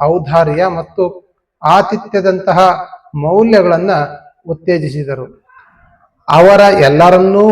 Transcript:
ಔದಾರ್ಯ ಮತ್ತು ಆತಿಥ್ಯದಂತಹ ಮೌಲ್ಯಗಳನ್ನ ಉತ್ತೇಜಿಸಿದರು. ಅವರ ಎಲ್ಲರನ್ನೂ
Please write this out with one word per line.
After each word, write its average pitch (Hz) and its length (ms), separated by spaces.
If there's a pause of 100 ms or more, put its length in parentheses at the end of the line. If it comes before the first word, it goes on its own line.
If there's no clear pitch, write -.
ಔದಾರ್ಯ 156 680
ಮತ್ತು 165 340 (600)
ಆತಿಥ್ಯದಂತಹ 190 1000 (540)
ಮೌಲ್ಯಗಳನ್ನ 180 760 (540)
ಉತ್ತೇಜಿಸಿದರು. 147 800 (1040)
ಅವರ 190 320 (240)
ಎಲ್ಲರನ್ನೂ 180 680